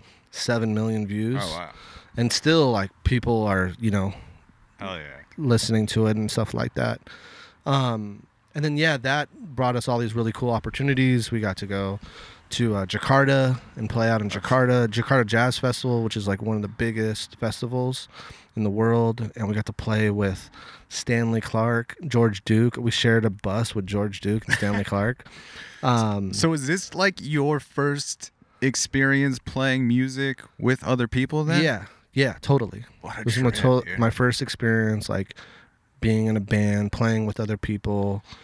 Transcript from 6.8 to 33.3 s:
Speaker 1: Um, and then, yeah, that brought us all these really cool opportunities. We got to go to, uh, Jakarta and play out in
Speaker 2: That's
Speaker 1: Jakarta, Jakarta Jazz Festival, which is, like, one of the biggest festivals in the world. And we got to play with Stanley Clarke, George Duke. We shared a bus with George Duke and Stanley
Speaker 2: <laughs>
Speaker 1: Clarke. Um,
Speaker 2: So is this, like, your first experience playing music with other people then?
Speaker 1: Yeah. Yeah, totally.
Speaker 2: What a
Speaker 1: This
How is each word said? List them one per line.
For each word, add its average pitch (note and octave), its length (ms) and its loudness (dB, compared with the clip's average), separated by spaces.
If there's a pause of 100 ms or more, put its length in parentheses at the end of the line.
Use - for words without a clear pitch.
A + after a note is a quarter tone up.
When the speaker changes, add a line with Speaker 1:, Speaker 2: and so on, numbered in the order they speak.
Speaker 1:
Um, A#2 600 -2 (300)
and D3+ 100 -2
then, D3 120 -2
yeah, D#3 200 2
that C3+ 320 -2 (260)
brought B2 200 2
us A#2+ 120 -4
all A#2+ 120 0
these A2+ 160 -2
really A2+ 160 0
cool B2 180 -4
opportunities. B2+ 840 2
We A#2 80 -2
got G2+ 180 -2
to G2+ 100 -8
go G2 320 -4 (520)
to, A2+ 240 0
uh, G2 100 0
Jakarta C3+ 760 2 (160)
and A2 140 -6
play A2+ 200 2
out A2 120 2
in G#2 60 -2
Speaker 2:
That's G2 160 -6
Speaker 1:
Jakarta, B2 440 4
Jakarta A#2 380 2
Jazz A#2 340 2
Festival, B2 440 0
which A2+ 140 -4
is, G2+ 100 -4
like, G2 140 -2
one G#2+ 140 -2
of G#2 60 -2
the G#2 60 -4
biggest A2 720 -4
festivals B2+ 680 -4 (480)
in A2 80 -2
the G#2 60 0
world. A2+ 640 2
And A2 120 -4
we G#2 80 -2
got G#2+ 120 -2
to A2 60 -6
play G#2+ 360 0
with G2+ 400 -2 (400)
Stanley A2+ 520 0
Clarke, A#2 540 -2 (120)
George A#2 360 2
Duke. A2+ 340 4
We A#2+ 140 -2
shared A2+ 320 4
a A2 60 2
bus G2+ 460 -4
with G2+ 100 -2
George G2+ 340 -2
Duke G#2+ 260 -2
and - 100 0
Stanley G2+ 280 0
Speaker 2:
<laughs> - 20 -6
Speaker 1:
Clarke. G#2 400 -2 (580)
Um, G#2+ 500 0
Speaker 2:
So D#3+ 200 0
is C#3 120 -4
this, F3 300 -4
like, F#3+ 260 0
your D3 380 0
first - 720 -4 (300)
experience C#3 800 2
playing C3 480 0
music C3 540 0 (180)
with B2+ 240 0
other B2 240 0
people C3+ 360 0
then? D#3 200 2
Speaker 1:
Yeah. A2+ 220 0 (280)
Yeah, C3 280 0
totally. A#2 440 0 (160)
Speaker 2:
What - 180 -12
a - 40 -8
Speaker 1:
This A2+ 140 0